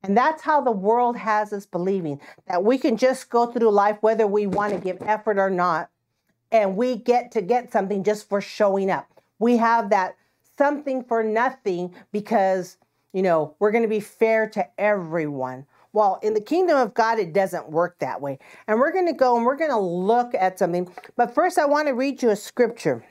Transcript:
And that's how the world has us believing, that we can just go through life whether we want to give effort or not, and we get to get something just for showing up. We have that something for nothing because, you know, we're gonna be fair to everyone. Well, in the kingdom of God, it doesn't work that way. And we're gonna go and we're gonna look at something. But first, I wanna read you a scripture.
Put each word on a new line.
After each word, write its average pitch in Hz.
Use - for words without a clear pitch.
And 196
that's 311
how 302
the 247
world 233
has 208
us 202
believing, 175
that 180
we 254
can 247
just 254
go 240
through 233
life 202
whether 220
we 208
want 202
to 180
give 185
effort 214
or 196
not, 175
and 202
we 247
get 240
to 220
get 240
something 196
just 208
for 202
showing 196
up. 147
We 240
have 226
that 190
something 285
for 233
nothing 214
because, 190
you 190
know, 165
we're 208
gonna 226
be 214
fair 220
to 202
everyone. 156
Well, 208
in 214
the 214
kingdom 339
of 233
God, 226
it 170
doesn't 165
work 170
that 123
way. 139
And 220
we're 311
gonna 359
go 247
and 233
we're 269
gonna 277
look 196
at 185
something. 180
But 233
first, 349
I 311
wanna 294
read 262
you 233
a 196
scripture. 165